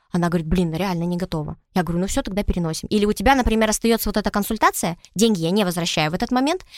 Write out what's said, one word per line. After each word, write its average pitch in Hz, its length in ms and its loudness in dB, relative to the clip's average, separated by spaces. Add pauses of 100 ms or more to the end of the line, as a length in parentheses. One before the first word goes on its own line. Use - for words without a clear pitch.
Она 175 200 0
говорит: 165 180 -2
«Блин, 170 260 2
реально 170 300 -2
не 175 140 -2
готова». 160 400 -6 (180)
Я 180 80 2
говорю: 170 160 -2
«Ну 185 80 -2
все, 277 140 -2
тогда 202 220 -4
переносим». 165 440 -2
Или 208 180 2
у 208 60 2
тебя, 220 240 2
например, 220 340 2
остается 226 380 0
вот 208 80 -2
эта 208 160 0
консультация, 208 680 0 (180)
деньги 202 260 4
я 160 100 0
не 202 140 2
возвращаю 170 460 -2
в - 20 -6
этот 226 180 -4
момент, 277 340 0 (120)